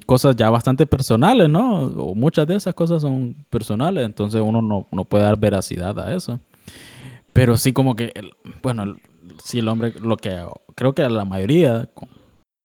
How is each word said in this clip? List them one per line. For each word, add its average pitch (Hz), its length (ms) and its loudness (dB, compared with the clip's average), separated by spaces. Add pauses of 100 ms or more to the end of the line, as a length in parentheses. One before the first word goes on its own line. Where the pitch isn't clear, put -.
cosas 127 300 4
ya 110 140 4
bastante 131 360 2
personales, 147 640 4
¿no? 185 360 2
O 87 300 -6
muchas 151 320 2
de 180 80 0
esas 190 180 -4
cosas 165 280 0
son 131 480 -4
personales, 123 560 -2
entonces 104 360 -2
uno 110 200 0
no, 107 300 -4
no 92 140 -4
puede 104 180 2
dar 104 140 4
veracidad 98 600 -2
a 92 140 -6
eso. 175 260 -8 (960)
Pero 123 240 4
sí 131 160 0
como 131 220 2
que, 117 180 -6
el, 101 200 -16 (280)
bueno, 117 220 -4
el, 98 180 -8 (400)
sí - 180 -6
el 113 100 -2
hombre, 113 320 -2
lo 113 160 -2
que 90 280 -8 (300)
creo 131 180 0
que 151 100 -2
a 127 60 0
la 110 160 -2
mayoría, 117 680 0
co-, - 140 -18 (580)